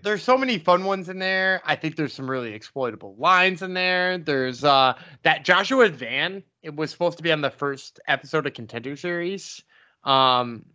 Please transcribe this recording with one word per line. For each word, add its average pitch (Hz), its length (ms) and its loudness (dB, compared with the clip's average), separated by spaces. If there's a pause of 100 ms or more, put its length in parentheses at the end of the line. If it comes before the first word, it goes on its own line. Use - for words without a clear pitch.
there's 208 200 -2
so 254 140 4
many 254 220 0
fun 180 260 4
ones 190 240 -4
in 185 100 -10
there. 190 460 0
I 151 120 0
think 156 200 -6
there's 147 160 -4
some 131 180 -8
really 123 220 -4
exploitable 107 640 -8
lines 180 440 2
in 185 120 -8
there. 185 440 0
There's, 135 460 -2
uh, 135 300 6 (280)
that 139 220 2
Joshua 202 440 4
Van, 143 540 -6 (200)
it 151 120 -12
was 151 160 -4
supposed 170 280 -4
to 156 40 -14
be 165 100 0
on 156 80 2
the 139 100 0
first - 580 -8
episode 143 380 -2
of 135 80 -6
Contender 117 420 -10
Series. 175 640 -8 (420)
Um, 127 600 2 (100)